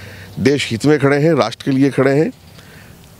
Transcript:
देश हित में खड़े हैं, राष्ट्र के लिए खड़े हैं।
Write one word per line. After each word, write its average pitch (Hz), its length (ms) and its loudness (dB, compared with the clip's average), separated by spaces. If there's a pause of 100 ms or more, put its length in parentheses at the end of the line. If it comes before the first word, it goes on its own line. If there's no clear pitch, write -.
(400)
देश 131 300 0
हित 117 160 -2
में 151 120 4
खड़े 139 200 2
हैं, 160 160 2
राष्ट्र 117 300 -2
के 143 60 -2
लिए 135 200 2
खड़े 135 220 2
हैं। 165 200 0 (880)